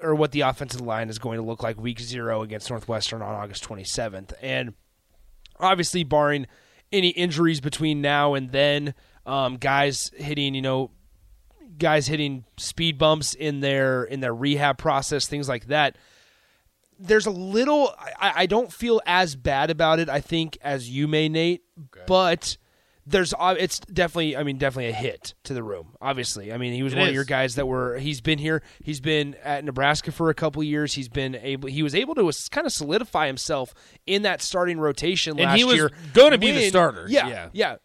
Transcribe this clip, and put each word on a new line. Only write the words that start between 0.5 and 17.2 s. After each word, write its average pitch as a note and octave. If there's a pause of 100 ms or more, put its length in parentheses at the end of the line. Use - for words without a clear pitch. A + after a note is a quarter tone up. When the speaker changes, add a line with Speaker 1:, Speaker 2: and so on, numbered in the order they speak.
Speaker 1:
line A2+
is A2
going A2+
to A2+
look A2+
like A2+
week A#2
zero A#2
against G#2+
Northwestern A2+
on G#2
August G2+
twenty-seventh. G2
And C3 (840)
obviously, F3+
barring D3 (460)
any F#3
injuries E3
between D3+
now C#3+
and C3
then, C#3+ (300)
um, C3
guys C#3
hitting, C#3+
you C3+
know, C3 (840)
guys D#3
hitting C#3+ (140)
speed E3
bumps D#3
in C#3+
their, C3+
in B2+
their B2
rehab C#3+
process, C#3
things C#3+
like A#2
that. C#3+ (1000)
There's G#3